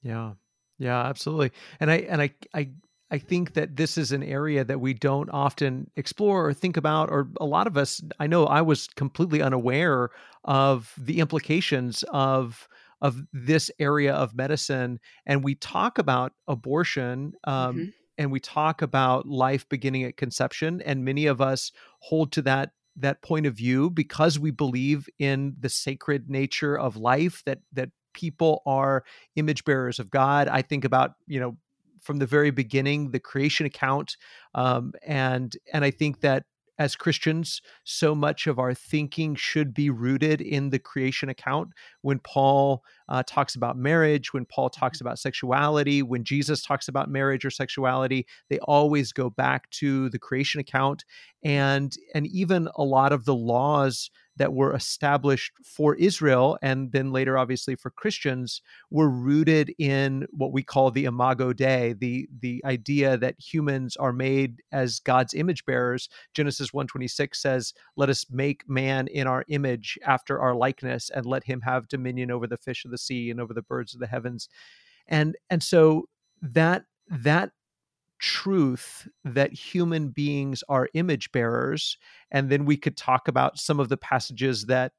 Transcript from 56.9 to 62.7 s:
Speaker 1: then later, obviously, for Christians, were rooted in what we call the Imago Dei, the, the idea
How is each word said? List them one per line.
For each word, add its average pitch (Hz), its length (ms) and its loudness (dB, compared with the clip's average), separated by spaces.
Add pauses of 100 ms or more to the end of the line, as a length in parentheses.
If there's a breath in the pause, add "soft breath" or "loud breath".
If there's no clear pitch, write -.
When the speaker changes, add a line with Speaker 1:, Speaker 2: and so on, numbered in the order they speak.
Speaker 1:
then 135 180 0
later, 131 260 0
obviously, 127 380 -2
for - 160 -12
Christians, 131 680 -4 (280 loud breath)
were 151 200 6
rooted 147 680 4
in 139 540 0
what 135 220 -4
we 135 100 0
call 135 260 4
the 131 140 -2
Imago 127 480 0
Dei, 123 420 2
the, 123 360 -6 (100)
the 123 240 -6
idea 135 540 2